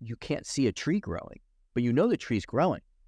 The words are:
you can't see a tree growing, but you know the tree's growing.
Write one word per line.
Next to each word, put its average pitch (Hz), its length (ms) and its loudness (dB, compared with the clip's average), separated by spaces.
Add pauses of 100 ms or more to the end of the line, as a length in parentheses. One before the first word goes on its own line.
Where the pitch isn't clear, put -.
you 117 160 -8
can't - 300 -6
see 135 200 0
a 98 60 4
tree 196 280 0
growing, - 400 -10 (340)
but 123 80 0
you 120 100 2
know 156 140 6
the 233 100 2
tree's - 300 -2
growing. 117 340 2 (280)